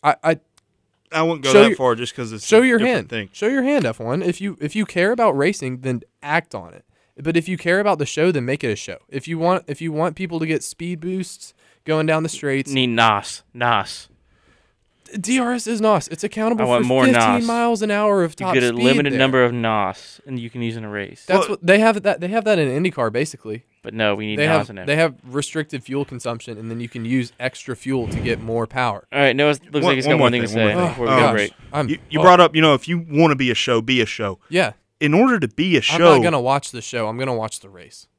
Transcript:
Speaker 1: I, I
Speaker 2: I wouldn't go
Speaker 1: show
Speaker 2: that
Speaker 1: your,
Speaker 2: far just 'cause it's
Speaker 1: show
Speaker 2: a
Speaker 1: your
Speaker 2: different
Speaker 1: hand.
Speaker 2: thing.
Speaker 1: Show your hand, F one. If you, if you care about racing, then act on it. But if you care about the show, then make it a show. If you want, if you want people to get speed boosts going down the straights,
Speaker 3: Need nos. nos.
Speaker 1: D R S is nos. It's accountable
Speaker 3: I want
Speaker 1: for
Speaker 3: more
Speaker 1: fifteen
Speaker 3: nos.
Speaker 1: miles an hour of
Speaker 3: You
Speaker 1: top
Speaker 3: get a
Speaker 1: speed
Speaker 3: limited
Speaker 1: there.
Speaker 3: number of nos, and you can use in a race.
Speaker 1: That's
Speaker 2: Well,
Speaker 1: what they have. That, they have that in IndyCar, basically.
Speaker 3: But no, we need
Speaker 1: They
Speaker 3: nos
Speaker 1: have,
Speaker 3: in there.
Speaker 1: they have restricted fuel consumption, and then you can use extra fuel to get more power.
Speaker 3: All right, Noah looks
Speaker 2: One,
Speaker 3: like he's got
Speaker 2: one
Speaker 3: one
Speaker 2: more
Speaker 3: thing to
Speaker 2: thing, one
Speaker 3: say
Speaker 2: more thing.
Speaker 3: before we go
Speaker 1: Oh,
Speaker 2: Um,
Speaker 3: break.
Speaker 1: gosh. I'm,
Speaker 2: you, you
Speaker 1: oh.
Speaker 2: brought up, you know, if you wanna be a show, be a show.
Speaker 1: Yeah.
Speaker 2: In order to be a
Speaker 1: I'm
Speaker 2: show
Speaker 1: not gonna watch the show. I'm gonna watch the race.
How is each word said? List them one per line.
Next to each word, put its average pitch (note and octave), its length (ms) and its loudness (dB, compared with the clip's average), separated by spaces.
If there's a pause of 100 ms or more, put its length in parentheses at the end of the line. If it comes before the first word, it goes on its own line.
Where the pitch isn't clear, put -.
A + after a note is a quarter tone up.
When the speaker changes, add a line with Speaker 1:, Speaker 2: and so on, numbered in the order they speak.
Speaker 1:
I, D3+ 220 2
I D#3+ 160 0 (720)
Speaker 2:
I D#3 100 0
wouldn't E3 200 -2
go C3+ 100 0
Speaker 1:
show C#3 100 10
Speaker 2:
that A#3 60 6
Speaker 1:
your, G3+ 80 0
Speaker 2:
far B2+ 180 2
just A#2 220 -8
'cause A#2 160 -8
it's G#2+ 120 -14
Speaker 1:
show A3 180 6
Speaker 2:
a C4 40 4
Speaker 1:
your A#3+ 120 2
Speaker 2:
different A#3 180 2
Speaker 1:
hand. A#2+ 120 -4
Speaker 2:
thing. G#2+ 240 -8
Speaker 1:
Show - 140 -6
your C4 160 0
hand, C4+ 220 0
F A2+ 160 -4
one. B2 200 -4
If F3+ 200 -4
you, G3 200 -8
if D3 140 -8
you G#3 100 0
care F#3+ 280 -2
about A3+ 240 2
racing, C3+ 460 -2
then B2+ 180 -4 (240)
act D3+ 320 -4
on F2+ 180 -14
it. F#2 100 -20 (320)
But E3 200 -4
if E3 120 -2
you F#3 80 -4
care F3 220 -2
about G3+ 220 0
the C#3 60 -2
show, F3 260 0
then C3+ 120 -2
make C3 200 -4
it A#2 80 -2
a - 20 -2
show. - 240 -12 (100)
If C#3 200 -10
you E3 100 -6
want, F3 300 0
if C#3+ 120 -10
you D#3+ 120 -6
want D#3+ 240 -4
people E3+ 240 -6
to D#3+ 60 -4
get D#3 180 -2
speed E3+ 340 -10
boosts F#3 560 -10 (300)
going D#3 220 0
down D#3 180 0
the E3 40 -4
straights, C#3 440 -4
Speaker 3:
Need C3 160 0
nos. A2+ 640 2
nos. A#2+ 560 -2 (1120)
Speaker 1:
D A#3+ 180 0
R A#3+ 140 0
S A#3+ 160 -6
is A3+ 120 -4
nos. G#3+ 280 2
It's D#3+ 160 -10
accountable A3 400 -2
Speaker 3:
I B2+ 40 0
want B2 160 2
Speaker 1:
for B2 40 -2
Speaker 3:
more C3 160 4
Speaker 1:
fifteen A#2+ 180 6
Speaker 3:
nos. A2 240 4
Speaker 1:
miles A#3 360 0
an G#3 100 -2
hour G3+ 320 2
of D#3+ 80 -4
Speaker 3:
You - 140 -8
Speaker 1:
top F#3 80 0
Speaker 3:
get B2+ 100 4
a B2 40 4
Speaker 1:
speed A#2 140 0
Speaker 3:
limited C#3 300 4
Speaker 1:
there. C3 60 -2
Speaker 3:
number C3 260 4
of A#2+ 80 0
nos, A2 720 -4
and B2+ 140 -10
you A#2 100 -12
can B2 120 -10
use A2+ 140 -6
in A2+ 60 -12
a G#2+ 60 -12
race. G#2 380 -10
Speaker 1:
That's F#3 140 4
Speaker 2:
Well, D#3+ 100 -2
Speaker 1:
what F#3+ 140 -8
they F#3 140 6
have. A3 240 2
That, G3 180 0
they F3 80 -8
have G#3+ 180 -2
that G#3+ 120 2
in C#3+ 240 0
IndyCar, B2+ 300 -2
basically. A#2 520 -6 (180)
Speaker 3:
But G#2+ 100 -14
no, G#2+ 220 2
we G#2+ 120 -6
need G#2+ 120 -4
Speaker 1:
They D3 80 0
Speaker 3:
nos D#3+ 100 2
Speaker 1:
have, - 140 -2
Speaker 3:
in G2+ 60 -16
there. F#2 100 -12
Speaker 1:
they C#3+ 100 0
have D#3 180 0 (100)
restricted C#3+ 600 -8
fuel C3+ 220 -6
consumption, A#2 500 -10
and A2 140 -12
then A#2 100 -8
you A#2 80 -10
can A2+ 160 -12
use A#2+ 340 -2
extra B2+ 380 -8
fuel B2+ 320 -4
to - 100 -6
get A2+ 220 -4
more A2+ 260 -4
power. A#2+ 460 -4
Speaker 3:
All C#3+ 80 0
right, C3+ 160 4
Noah D3 140 4
looks C#3 220 -6
Speaker 2:
One, D3 100 0
Speaker 3:
like E3 140 4
he's C3 100 -2
got C#3+ 60 4
Speaker 2:
one C3 80 4
Speaker 3:
one A#2+ 120 4
Speaker 2:
more A#2+ 80 0
Speaker 3:
thing - 0 -
to A2+ 80 -2
Speaker 2:
thing, A2 160 -2
one G#2+ 60 4
Speaker 3:
say G#2 40 -2
Speaker 2:
more F3+ 120 0
thing. D#3+ 60 0
Speaker 3:
before B2 120 -6
we B2+ 60 0
go C3 80 4
Speaker 1:
Oh, B2 100 4
Speaker 2:
Um, - 60 0
Speaker 3:
break. G2+ 160 0
Speaker 1:
gosh. - 80 -20 (160)
I'm, C#3+ 160 -2
Speaker 2:
you, D#3 80 -4 (100)
you D#3 100 -4
Speaker 1:
oh. D#3+ 40 2
Speaker 2:
brought F3+ 180 10
up, D#3+ 160 6
you D#3+ 60 4
know, D#3 100 6
if C3+ 160 0
you E3+ 200 -4
wanna D3+ 280 4
be C3 140 0
a A2+ 40 0
show, A#2 280 0
be B2 180 0
a G#2+ 60 2
show. - 420 -8
Speaker 1:
Yeah. D#3 240 0 (280)
Speaker 2:
In D3 120 2
order A#3 260 4
to C#3 80 -2
be E3+ 280 -2
a C#3 40 6
Speaker 1:
I'm A#2 40 2
Speaker 2:
show E3 340 4
Speaker 1:
not B2 60 4
gonna D#3 180 0
watch C3+ 320 -2
the A#2+ 80 -14
show. A2 280 -6
I'm A2+ 100 -8
gonna C3 160 -4
watch A2 260 -8
the G2 80 -20
race. F2 400 -20 (100)